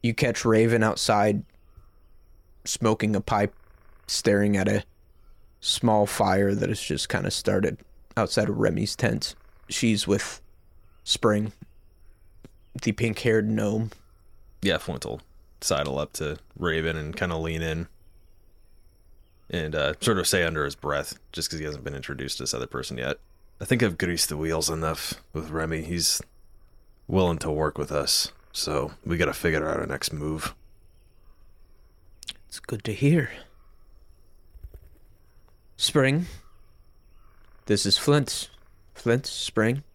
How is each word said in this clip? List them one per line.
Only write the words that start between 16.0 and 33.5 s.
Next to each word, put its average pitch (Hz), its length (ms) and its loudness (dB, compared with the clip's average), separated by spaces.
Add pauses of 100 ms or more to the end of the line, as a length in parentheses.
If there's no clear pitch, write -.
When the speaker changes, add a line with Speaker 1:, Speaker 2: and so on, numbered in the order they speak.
Speaker 2:
to 76 240 -6 (200)
Raven 80 400 0
and 78 180 -8
kinda 87 220 -2
lean 80 240 -4
in 80 260 -4 (1600)
and, 78 280 -4
uh, 73 260 0
sort 110 160 2
of 87 100 0
say 90 160 2
under 78 220 -2
his 71 100 -6
breath, 71 440 -6 (120)
just - 200 -6
'cause 80 80 -8
he 76 60 -8
hasn't 73 180 -8
been 71 100 -8
introduced 67 440 -8
to 65 60 -8
this 64 120 -6
other 62 100 -6
person 62 320 -10
yet, 62 220 -4 (420)
"I - 40 -10
think 127 180 2
I've 90 160 0
greased 87 300 -2
the 76 80 -6
wheels 80 340 -2
enough 80 500 -6 (120)
with 80 180 -8
Remy. 80 320 -4
He's 82 360 -2 (880)
willing 90 300 2
to 78 140 -4
work 76 260 -2
with 71 140 -6
us, - 400 0 (200)
so 76 440 -4 (100)
we 85 120 0
gotta 78 160 0
figure 78 340 0
out 71 120 -2
our 71 60 -4
next 69 260 -6
move." 78 440 -6 (1900)
Speaker 1:
It's - 120 -14
good - 260 -8
to 110 80 -4
hear. 143 380 2 (2500)